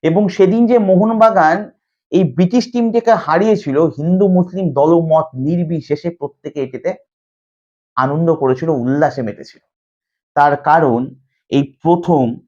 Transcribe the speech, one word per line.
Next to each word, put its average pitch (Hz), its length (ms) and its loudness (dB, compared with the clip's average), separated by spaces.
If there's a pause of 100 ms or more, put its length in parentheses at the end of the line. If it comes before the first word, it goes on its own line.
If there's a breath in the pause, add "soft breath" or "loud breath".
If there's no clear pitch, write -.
এবং 185 200 0 (120)
সেদিন 202 260 2 (100)
যে 247 60 4 (120)
মোহনবাগান 208 680 2 (540)
এই 185 120 2 (120)
ব্রিটিশ 185 340 2
টিমটিকে 233 440 0 (120)
হারিয়েছিল, 170 520 0 (200)
হিন্দু 180 280 0 (120)
মুসলিম 180 280 -2 (140)
দলমত 160 480 2 (180)
নির্বিশেষে 160 640 -4 (100)
প্রত্যেকে 143 460 -12
এটিতে 127 240 -8 (1080)
আনন্দ 143 300 -2 (140)
করেছিল, 131 280 -2 (140)
উল্লাসে 139 440 -2
মেতেছিল। - 340 -16 (760)
তার 143 180 4 (160)
কারণ 135 300 2 (520)
এই 139 120 2 (180)
প্রথম 170 420 2 (240)